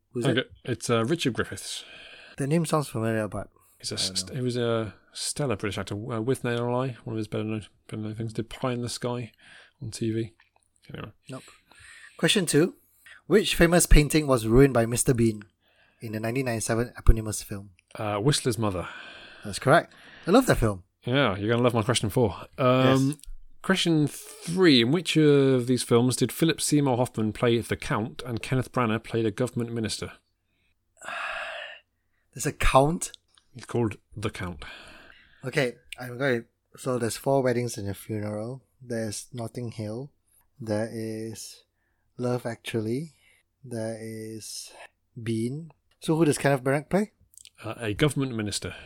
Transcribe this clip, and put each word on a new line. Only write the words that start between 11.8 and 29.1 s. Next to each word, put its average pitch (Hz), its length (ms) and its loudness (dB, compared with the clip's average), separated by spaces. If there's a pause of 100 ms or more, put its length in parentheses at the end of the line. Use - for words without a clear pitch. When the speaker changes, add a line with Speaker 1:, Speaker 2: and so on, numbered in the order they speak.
Speaker 1:
Question 175 280 2
two. 151 300 2 (520)
Which 180 280 4
famous 170 300 6
painting 151 420 8
was 127 200 4
ruined 131 260 8
by 117 120 4
Mister 120 280 0
Bean 110 300 2 (580)
in 113 120 -10
the 110 60 -4
nineteen 117 260 -2
ninety-seven 117 520 -2
eponymous 110 460 2
film? 101 260 -12 (260)
Speaker 2:
Uh, 104 220 -4
Whistler's 127 400 0
Mother. 95 300 -2 (580)
Speaker 1:
That's 101 140 -10
correct. 151 340 2 (340)
I 160 40 2
love 254 160 6
that 131 100 4
film. 104 260 0 (220)
Speaker 2:
Yeah, 123 300 2
you're 101 140 -2
gonna 117 140 2
love 120 100 4
my 117 100 2
question 117 260 0
four. 110 260 2 (220)
Um, 131 520 4
Speaker 1:
Yes. 147 80 -4 (440)
Speaker 2:
question 165 460 2
three. 165 760 4
In 117 100 2
which 165 260 0
of 135 500 6
these 127 160 2
films 123 320 4
did 120 160 0
Philip - 300 0
Seymour 143 360 2
Hoffman 110 360 -2
play 117 260 2
the 107 160 -2
Count - 500 -4
and 120 160 -6
Kenneth - 300 -2
Branagh 113 320 0
play - 180 -2